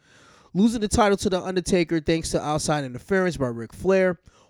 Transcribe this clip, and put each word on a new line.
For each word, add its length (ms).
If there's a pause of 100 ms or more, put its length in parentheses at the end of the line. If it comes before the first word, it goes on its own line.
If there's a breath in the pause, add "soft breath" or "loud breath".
(540 soft breath)
Losing 260
the 80
title 300
to 100
The 140
Undertaker 580
thanks 300
to 120
outside 420
interference 520
by 120
Ric 260
Flair. 440 (320 soft breath)